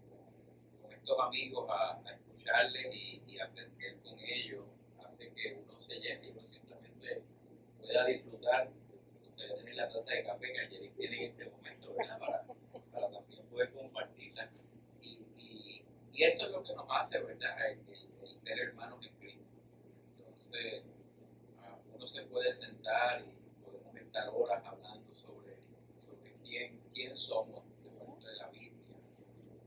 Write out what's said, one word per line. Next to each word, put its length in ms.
con 120
estos 260
amigos 500
a, 280
a 160
escucharles 840
y, 320
y 140
aprender 640
con 160
ellos 460
hace 280
que 220
uno 280
se 180
llene 260
y 40
uno 160
simplemente 760
pueda 280
disfrutar. 640
Ustedes 280
tienen 200
la 120
taza 220
de 140
café 280
que 80
Angelique 360
tiene 300
en 40
este 200
momento, 440
¿verdad? 240
Para, 260
para 200
también 360
poder 260
compartirla. 800
Y, 200
y, 480
y 140
esto 220
es 60
lo 120
que 100
nos 140
hace, 320
¿verdad? 500
El, 100
el, 280
el 180
ser 180
hermanos 480
en 100
Cristo. 280
Entonces, 640
ah, 180
uno 120
se 160
puede 340
sentar 640
y 420
podemos 340
estar 340
horas 340
hablando 500
sobre, 420
sobre 340
quién, 380
quién 200
somos 500
de 80
parte 360
de 100
la 120
Biblia, 480